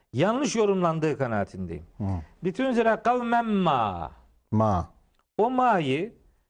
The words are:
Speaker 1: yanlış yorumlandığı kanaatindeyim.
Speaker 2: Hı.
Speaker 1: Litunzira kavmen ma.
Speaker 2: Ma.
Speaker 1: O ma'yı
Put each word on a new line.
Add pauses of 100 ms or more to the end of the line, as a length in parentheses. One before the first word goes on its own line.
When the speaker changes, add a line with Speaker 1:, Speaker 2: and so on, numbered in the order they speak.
(140)
Speaker 1:
yanlış
yorumlandığı
kanaatindeyim. (120)
Speaker 2:
Hı. (400)
Speaker 1:
Litunzira
kavmen
ma. (400)
Speaker 2:
Ma. (480)
Speaker 1:
O
ma'yı (360)